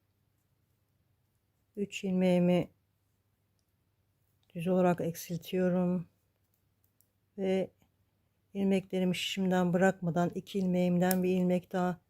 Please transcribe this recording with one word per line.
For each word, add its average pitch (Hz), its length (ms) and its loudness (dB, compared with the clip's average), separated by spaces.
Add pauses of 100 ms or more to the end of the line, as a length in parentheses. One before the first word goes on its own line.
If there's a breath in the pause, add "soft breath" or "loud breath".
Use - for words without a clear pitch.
(1800)
Üç 202 280 -8
ilmeğimi 180 640 2 (1900)
düz 170 140 -6
olarak 180 320 2
eksiltiyorum 180 1080 -4 (1300)
ve 190 320 -2 (840)
ilmeklerimi 190 640 0
şişimden 185 560 0
bırakmadan 175 600 0
iki 190 240 -8
ilmeğimden 180 640 2
bir 185 140 0
ilmek 180 360 0
daha 180 380 -4